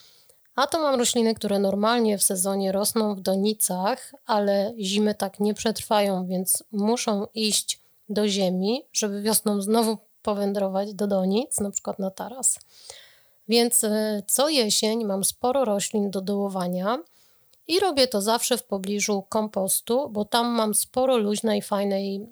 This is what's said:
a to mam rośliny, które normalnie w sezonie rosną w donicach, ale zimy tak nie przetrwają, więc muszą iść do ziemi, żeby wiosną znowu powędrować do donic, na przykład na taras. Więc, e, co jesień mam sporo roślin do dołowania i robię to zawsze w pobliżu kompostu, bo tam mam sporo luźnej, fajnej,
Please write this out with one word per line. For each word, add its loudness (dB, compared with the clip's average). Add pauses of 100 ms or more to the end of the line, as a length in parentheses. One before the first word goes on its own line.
(560)
a 2
to 0
mam 2
rośliny, 2
które 0
normalnie 2
w -2
sezonie 0
rosną 0
w -10
donicach, 0 (120)
ale 2
zimy 0
tak -6
nie 2
przetrwają, 0
więc 0
muszą 0
iść -2 (300)
do 0
ziemi, 0
żeby -4
wiosną 0
znowu 2 (240)
powędrować -2
do -2
donic, 0
na -4
przykład -8
na -4
taras. -4 (880)
Więc, 4
e, 0
co 2
jesień 2
mam -2
sporo 0
roślin 0
do -4
dołowania -2 (680)
i 2
robię 2
to -2
zawsze 0
w -8
pobliżu -2
kompostu, -2
bo -4
tam 0
mam 0
sporo 2
luźnej, 0
fajnej, -4